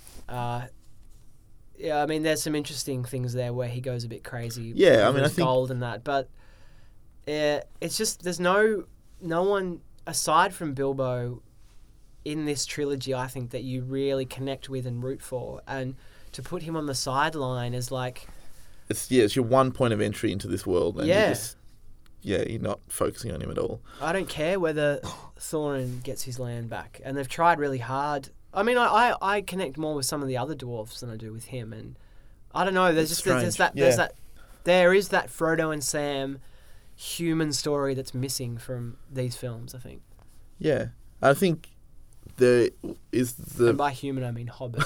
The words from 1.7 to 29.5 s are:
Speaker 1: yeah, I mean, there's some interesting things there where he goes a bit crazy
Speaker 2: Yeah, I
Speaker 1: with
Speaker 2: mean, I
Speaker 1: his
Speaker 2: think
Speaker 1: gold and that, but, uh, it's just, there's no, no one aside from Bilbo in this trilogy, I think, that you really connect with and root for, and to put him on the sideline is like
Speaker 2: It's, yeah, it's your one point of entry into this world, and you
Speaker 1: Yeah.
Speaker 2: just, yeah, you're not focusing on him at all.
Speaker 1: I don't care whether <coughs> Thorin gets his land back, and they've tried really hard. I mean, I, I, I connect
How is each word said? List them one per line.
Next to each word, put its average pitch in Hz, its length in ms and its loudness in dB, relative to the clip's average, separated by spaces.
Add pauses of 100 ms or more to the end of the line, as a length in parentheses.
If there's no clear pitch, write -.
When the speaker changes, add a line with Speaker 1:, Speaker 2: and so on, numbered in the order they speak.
Speaker 1:
yeah, 147 240 0
I 147 40 2
mean, 156 160 0
there's 156 200 2
some 156 120 -2
interesting 143 500 -4
things 123 300 -4
there 123 180 -2
where 123 160 -2
he 120 120 -6
goes 123 240 -4
a 117 40 -8
bit 113 160 -12
crazy 117 500 -8
Speaker 2:
Yeah, 131 300 8
I - 40 8
Speaker 1:
with 127 80 4
Speaker 2:
mean, 139 80 4
I 151 40 4
Speaker 1:
his - 80 -2
Speaker 2:
think 151 100 4
Speaker 1:
gold 127 240 4
and 123 120 -2
that, 120 220 -6
but, 139 240 0 (1000)
uh, 147 320 2 (200)
it's 165 160 -4
just, - 260 -2
there's 175 180 -4
no, 202 440 4 (360)
no 170 220 0
one 190 380 2 (260)
aside 165 480 4
from 156 200 -4
Bilbo 127 680 -2 (840)
in 151 200 -4
this 147 220 -2
trilogy, 139 480 -2
I 127 120 -2
think, 127 240 -8
that 123 120 -6
you 127 200 -4
really 135 440 0
connect 131 420 -6
with 131 180 -4
and 120 160 -4
root 131 200 -6
for, 120 440 -8
and 135 280 -6 (380)
to - 100 -10
put 175 200 -8
him 160 140 -4
on 156 100 -4
the 143 80 -4
sideline 131 800 0
is 123 160 -6
like 127 360 -6 (640)
Speaker 2:
It's, - 220 -6
yeah, 123 140 8
it's 104 120 2
your 131 80 4
one 131 280 4
point 123 200 2
of 104 80 0
entry 107 320 0
into 101 160 -4
this - 180 -4
world, 87 320 2
and - 100 0
you 170 60 4
Speaker 1:
Yeah. 202 160 6
Speaker 2:
just, - 260 -6 (640)
yeah, 92 240 0
you're - 140 -6
not 98 280 -4
focusing - 440 -4
on 82 80 -6
him - 100 -6
at - 80 -4
all. - 220 -2 (200)
Speaker 1:
I 151 120 -2
don't 185 160 -2
care 165 320 -2
whether 151 400 2 (180)
<coughs> - 200 -18
Thorin 135 640 -4
gets 127 220 -6
his 123 140 -6
land 120 320 -6
back, 98 340 -10
and 135 120 -6
they've 135 120 -4
tried 170 300 4
really 143 200 0
hard. 139 520 -4 (240)
I 196 80 2
mean, 247 160 4
I, 240 80 6 (260)
I, 196 240 0
I 208 60 0
connect 180 360 -6